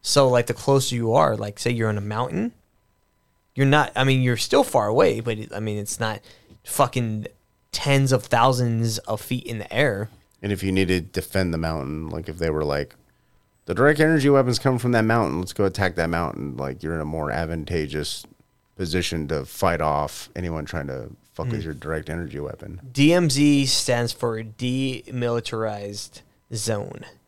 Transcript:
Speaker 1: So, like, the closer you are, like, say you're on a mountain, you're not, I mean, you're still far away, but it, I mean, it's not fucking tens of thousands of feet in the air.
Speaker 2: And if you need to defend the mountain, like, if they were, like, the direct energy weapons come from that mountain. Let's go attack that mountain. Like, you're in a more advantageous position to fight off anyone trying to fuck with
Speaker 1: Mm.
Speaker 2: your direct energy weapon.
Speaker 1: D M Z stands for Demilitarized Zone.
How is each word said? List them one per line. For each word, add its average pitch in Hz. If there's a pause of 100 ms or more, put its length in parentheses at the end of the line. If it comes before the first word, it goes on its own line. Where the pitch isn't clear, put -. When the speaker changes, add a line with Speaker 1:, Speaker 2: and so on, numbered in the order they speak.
Speaker 1:
So, 135
like, 120
the 117
closer 135
you 113
are, 139
like, 104
say 120
you're 113
on 104
a -
mountain, 127 (1040)
you're 135
not, 143
I 127
mean, 131
you're 123
still 254
far 107
away, 120
but 117
it, -
I 104
mean, 107
it's -
not 110 (440)
fucking 117 (420)
tens 139
of 127
thousands 117
of 107
feet 123
in 113
the -
air. 110 (320)
Speaker 2:
And 101
if 95
you 95
need 92
to 90
defend 90
the 82
mountain, 78
like, 80
if 80
they 82
were, 76
like, 71 (680)
the -
direct 143
energy 156
weapons 123
come 131
from 120
that 110
mountain. 107
Let's 92
go 104
attack 92
that 82
mountain. 73
Like, 67
you're 80
in 80
a 76
more 76
advantageous 78 (500)
position 85
to 73
fight 85
off 73
anyone 82
trying 71
to 65 (220)
fuck -
with 110
Speaker 1:
Mm. -
Speaker 2:
your 78
direct 78
energy 78
weapon. - (120)
Speaker 1:
D 143
M 175
Z 139
stands 120
for 113
Demilitarized 117 (340)
Zone. 107 (240)